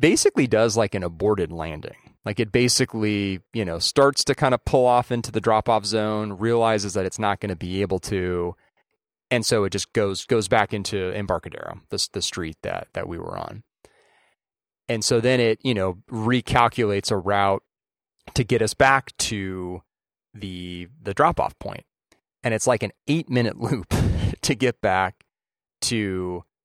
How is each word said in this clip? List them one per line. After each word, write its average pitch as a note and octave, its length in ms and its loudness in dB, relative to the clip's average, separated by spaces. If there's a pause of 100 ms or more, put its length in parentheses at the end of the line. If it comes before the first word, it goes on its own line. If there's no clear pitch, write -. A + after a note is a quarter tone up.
basically D#3 480 4
does, A2 280 2
like, G#2+ 200 0
an F#2 80 -4
aborted F2 480 0
landing. D#2 720 -10
Like, A2 160 -4
it G#2+ 100 -2
basically, G#2+ 920 2 (120)
you A2 120 -2
know, E2+ 140 -4
starts - 460 4
to C#3 100 2
kind C3+ 180 2
of B2 120 -2
pull B2+ 200 4
off B2 280 2
into A#2 180 -4
the A2 100 -2
drop-off A2 440 2
zone, G#2+ 480 -2
realizes A2 640 0
that F#2+ 120 0
it's - 140 -6
not G2+ 180 0
gonna G2 160 -4
be F2+ 280 -4
able F#2 180 -2
to, F2+ 560 -2 (760)
and A#2+ 160 0
so A2 160 2
it G2 80 0
just - 220 -6
goes, G2 320 -2
goes A2 240 0
back A2 260 2
into F#2+ 400 -4
Embarcadero, - 760 -8
the, G2 220 -2
the G2 80 -6
street D#2+ 440 -6
that, - 300 -6
that - 120 -6
we F2 100 -8
were G1+ 220 -8
on. - 240 -10 (1300)
And A2+ 160 -2
so A#2 160 2
then B2+ 180 2
it, A2+ 240 2
you C3 120 0
know, F#2+ 240 -2 (120)
recalculates A#2 1000 2
a G#2 40 0
route G2 460 2 (720)
to C3 80 2
get A2+ 200 2
us G#2+ 120 -2
back C3+ 440 2
to F#2 640 -6 (520)
the, F2+ 540 -10 (120)
the G2 140 -6
drop-off C#3+ 460 2
point. - 240 -12 (580)
And A2+ 120 0
it's, G#2+ 120 -2
like, B2 160 2
an G2+ 100 -6 (140)
eight-minute B2 520 0
loop A#2 360 -4 (220)
<laughs> - 260 -2
to C#3 140 0
get - 240 0
back F#2+ 440 0 (580)
to F#2 640 -2 (200)